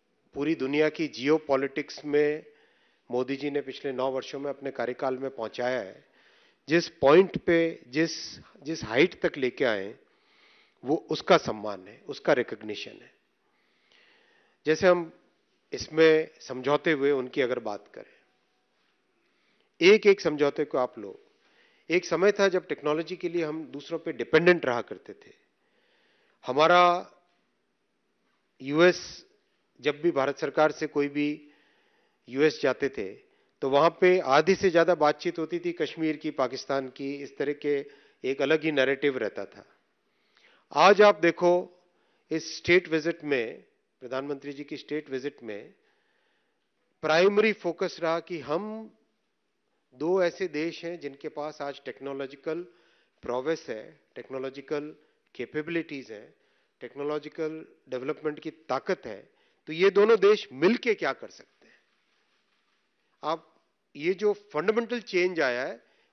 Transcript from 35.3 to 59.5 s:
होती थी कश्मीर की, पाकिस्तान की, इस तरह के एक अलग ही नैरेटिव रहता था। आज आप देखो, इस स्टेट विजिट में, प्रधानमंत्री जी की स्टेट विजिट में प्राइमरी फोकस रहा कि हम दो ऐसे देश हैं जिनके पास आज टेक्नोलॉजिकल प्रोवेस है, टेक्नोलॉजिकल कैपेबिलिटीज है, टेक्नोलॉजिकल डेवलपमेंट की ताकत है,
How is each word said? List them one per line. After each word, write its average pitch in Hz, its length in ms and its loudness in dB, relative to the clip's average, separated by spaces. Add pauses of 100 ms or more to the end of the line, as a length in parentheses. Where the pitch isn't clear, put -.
होती 165 200 -6
थी 175 140 -6
कश्मीर 156 440 -4
की, 151 140 -8
पाकिस्तान 135 580 -4
की, 139 260 -10
इस 139 220 -14
तरह 143 160 -2
के 143 340 -4 (380)
एक 135 180 -2
अलग 151 220 2
ही 160 80 0
नैरेटिव 135 460 2
रहता 107 260 -6
था। 98 220 -20 (1080)
आज 185 300 8
आप 208 140 8
देखो, 175 680 2 (480)
इस 160 260 -6
स्टेट 175 320 2
विजिट 160 360 -2
में, 131 440 -4 (320)
प्रधानमंत्री 139 520 -8
जी 139 120 -14
की 143 120 -12
स्टेट 151 340 -10
विजिट 135 320 -8
में 113 320 -14 (1300)
प्राइमरी 202 500 4
फोकस 175 500 -6
रहा 165 180 -2
कि 165 180 -10
हम 208 560 -8 (1000)
दो 170 280 0
ऐसे 175 260 -2
देश 160 360 -6
हैं 170 160 -10
जिनके 143 280 -12
पास 147 320 -10
आज 143 240 -10
टेक्नोलॉजिकल 139 800 -10 (600)
प्रोवेस 131 460 -4
है, 135 320 -14 (140)
टेक्नोलॉजिकल 135 800 -10 (400)
कैपेबिलिटीज 151 800 -8
है, 107 220 -18 (460)
टेक्नोलॉजिकल 151 840 -8 (220)
डेवलपमेंट 143 520 -6
की 160 100 -10
ताकत 135 560 -6
है, 104 240 -14 (360)